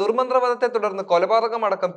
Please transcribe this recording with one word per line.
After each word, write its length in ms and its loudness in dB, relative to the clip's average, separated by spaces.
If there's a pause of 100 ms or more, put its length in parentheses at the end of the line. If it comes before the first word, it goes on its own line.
ദുർമന്ത്രവാദത്തെ 720 0
തുടർന്ന് 360 -2
കൊലപാതകം 560 2
അടക്കം 300 -2